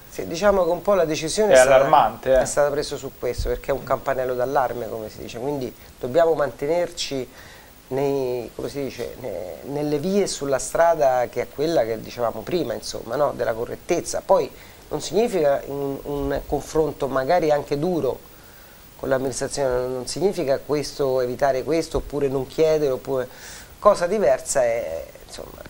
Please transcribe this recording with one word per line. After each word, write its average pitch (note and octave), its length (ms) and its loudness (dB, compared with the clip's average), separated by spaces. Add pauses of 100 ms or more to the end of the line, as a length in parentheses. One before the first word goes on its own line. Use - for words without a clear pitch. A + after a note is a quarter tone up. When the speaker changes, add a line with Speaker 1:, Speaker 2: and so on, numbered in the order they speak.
(140)
Speaker 1:
Sì, - 140 -8
diciamo F#3+ 360 4
che E3 60 2
un E3+ 140 0
po' G3+ 100 2
la F3+ 120 4
decisione D#3+ 480 2
Speaker 2:
è - 20 12
Speaker 1:
è - 20 12
stata, C3 160 10
Speaker 2:
allarmante, C3 600 6
eh. C3 80 6
Speaker 1:
è C#3 40 2
stata C#3+ 240 2
presa C#3+ 280 -4
su B2+ 200 -10
questo, B2 320 -2
perché B2 220 -2
è - 20 0
un B2+ 100 -4
campanello B2+ 520 -2
d'allarme, B2 520 -2
come A2 220 -8
si - 80 -16
dice, A2+ 220 -12
quindi C3 340 -4 (260)
dobbiamo D#3 360 4
mantenerci C#3+ 920 -2 (600)
nei, C3 640 -2
come B2+ 160 -8
si C#3 140 -6
dice, - 360 -8
ne-, F#2 440 -8
nelle D3 340 -2
vie F#3 300 2
sulla C#3 320 -2
strada C#3+ 680 2
che B2 120 -4
è A2+ 80 -4
quella D3+ 340 0
che A2+ 160 -4
dicevamo A2 420 -4
prima, A#2+ 340 -4
insomma, A2 400 -8
no? C3+ 200 2
Della A#2+ 180 0
correttezza. A#2+ 720 -4
Poi F3+ 260 4 (400)
non D3 120 -6
significa E3 640 2
un, C#3 380 -4
un C#3 420 -2
confronto D3 600 -2
magari C#3 420 2
anche D3 300 0
duro D3 400 0 (760)
con C3 120 -6
l'amministrazione, C3 800 -2
non B2+ 180 -6
significa C#3+ 540 0
questo, C#3 600 -2
evitare B2+ 420 0
questo D#3 340 -2
oppure C#3 300 -2
non C3+ 180 -2
chiedere, D#3 460 2
oppure B2+ 360 -2 (520)
cosa F#3 260 6
diversa D#3 580 2
è, G2+ 420 -4 (200)
insomma, - 340 -14 (100)